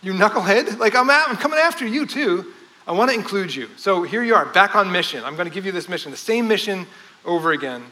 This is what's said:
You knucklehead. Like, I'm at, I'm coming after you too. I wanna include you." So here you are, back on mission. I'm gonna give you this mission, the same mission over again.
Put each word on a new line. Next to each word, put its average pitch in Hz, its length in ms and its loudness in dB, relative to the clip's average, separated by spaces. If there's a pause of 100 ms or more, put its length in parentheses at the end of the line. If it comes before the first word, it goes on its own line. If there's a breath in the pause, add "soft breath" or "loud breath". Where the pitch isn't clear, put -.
You 190 120 -6
knucklehead. 202 640 2
Like, 220 160 2
I'm 254 140 4
at, 294 180 4
I'm 247 80 -2
coming 302 240 0
after 330 260 0
you 262 200 -2
too. 196 480 -2 (340 loud breath)
I 165 60 -4
wanna 233 180 4
include 196 420 -4
you." 123 220 -8
So 185 280 0
here 202 200 -2
you 226 100 2
are, 165 120 4
back 196 320 4
on 196 160 2
mission. 147 320 -4
I'm 143 100 -8
gonna 170 140 -4
give 185 160 -8
you 190 80 -4
this 175 160 -8
mission, 165 220 -8
the 131 40 -12
same 226 320 -2
mission 202 400 -2 (380 loud breath)
over 165 260 0
again. 131 400 -4